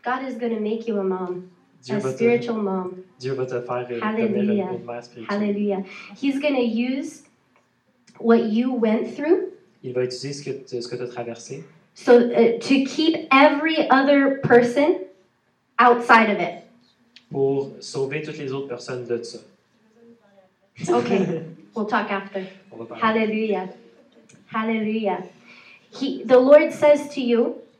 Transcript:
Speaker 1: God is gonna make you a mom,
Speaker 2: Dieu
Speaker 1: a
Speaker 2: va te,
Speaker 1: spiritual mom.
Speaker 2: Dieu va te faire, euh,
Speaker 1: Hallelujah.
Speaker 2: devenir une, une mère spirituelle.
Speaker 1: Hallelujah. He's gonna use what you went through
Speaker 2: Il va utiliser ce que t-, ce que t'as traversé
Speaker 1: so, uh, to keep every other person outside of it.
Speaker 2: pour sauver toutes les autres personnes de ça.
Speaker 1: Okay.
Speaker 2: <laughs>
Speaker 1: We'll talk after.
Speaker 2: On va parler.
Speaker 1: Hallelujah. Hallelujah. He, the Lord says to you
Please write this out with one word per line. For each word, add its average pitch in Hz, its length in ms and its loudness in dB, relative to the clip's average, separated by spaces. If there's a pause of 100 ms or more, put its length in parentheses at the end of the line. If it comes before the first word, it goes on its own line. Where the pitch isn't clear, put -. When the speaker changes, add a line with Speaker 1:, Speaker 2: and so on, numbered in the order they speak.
Speaker 1:
God 262 240 -4
is 240 80 -8
gonna 226 240 -4
make 214 280 -4
you 208 100 -2
a 196 60 -2
mom, 185 480 -6 (320)
Speaker 2:
Dieu 214 140 -4
Speaker 1:
a - 20 -2
Speaker 2:
va 135 120 -4
te, - 40 -6
Speaker 1:
spiritual 233 420 0
mom. 190 460 -6 (160)
Speaker 2:
Dieu 131 140 -6
va 127 120 -4
te - 160 -6
faire, 127 300 -6
euh, 233 100 -6
Speaker 1:
Hallelujah. 220 260 -2
Speaker 2:
devenir 208 440 0
une, - 80 -6
une - 60 -16
mère 120 180 -12
spirituelle. 202 400 -10
Speaker 1:
Hallelujah. 202 400 -2 (360)
He's 277 200 -2
gonna 285 240 0
use 254 600 -4 (960)
what 233 300 4
you 247 240 0
went 226 420 -2
through 330 360 0 (320)
Speaker 2:
Il 127 100 -10
va 123 120 0
utiliser 135 280 -8
ce - 100 -12
que 135 80 -8
t-, 123 300 -10
ce 117 60 -12
que 123 80 -10
t'as 123 120 -8
traversé 117 560 -12 (300)
Speaker 1:
so, - 240 4
uh, 233 420 4
to 269 260 2
keep - 460 0
every 294 600 4
other 277 500 4
person 247 600 4 (760)
outside 233 540 6
of 180 80 -2
it. - 240 -6 (680)
Speaker 2:
pour 139 380 0 (100)
sauver 147 440 -6
toutes 156 160 -12
les 135 120 -8
autres 135 160 -8
personnes 123 380 -10
de 117 160 -4
ça. - 160 -16 (1500)
Speaker 1:
Okay. 185 540 0 (160)
Speaker 2:
<laughs> - 160 -20
Speaker 1:
We'll 214 100 -4
talk 208 240 -2
after. 196 340 -6 (280)
Speaker 2:
On - 60 -20
va - 80 -12
parler. 233 180 -8
Speaker 1:
Hallelujah. 214 680 0 (840)
Hallelujah. 214 720 -2 (680)
He, - 320 -6
the 247 160 6
Lord 294 340 8
says 294 400 4
to 277 80 -6
you 240 360 0 (220)